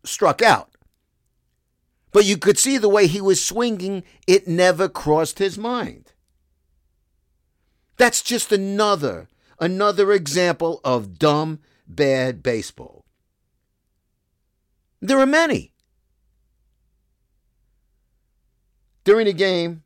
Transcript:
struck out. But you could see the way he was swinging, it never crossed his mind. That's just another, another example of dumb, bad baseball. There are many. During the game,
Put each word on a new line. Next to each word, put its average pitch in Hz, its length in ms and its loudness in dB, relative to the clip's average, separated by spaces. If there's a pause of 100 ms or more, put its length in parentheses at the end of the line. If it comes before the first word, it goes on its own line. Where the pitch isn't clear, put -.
struck - 360 -2
out. 202 280 2 (1400)
But 208 160 4
you 196 100 0
could 202 220 2
see 269 180 0
the 208 140 2
way 202 160 4
he 190 160 -4
was 190 220 0
swinging, 196 600 -4 (220)
it 190 200 2
never 180 420 2
crossed 156 500 -2
his 196 180 -4
mind. 233 560 -10 (1800)
That's 240 260 2
just - 300 -4
another, 196 760 -2 (300)
another 196 540 0
example 170 720 -2
of 110 340 -4
dumb, 151 420 0 (260)
bad 131 560 -2
baseball. - 640 -8 (1900)
There 254 200 2
are 269 60 4
many. 294 460 0 (3250)
During 214 200 4
the 202 80 2
game, 170 540 -4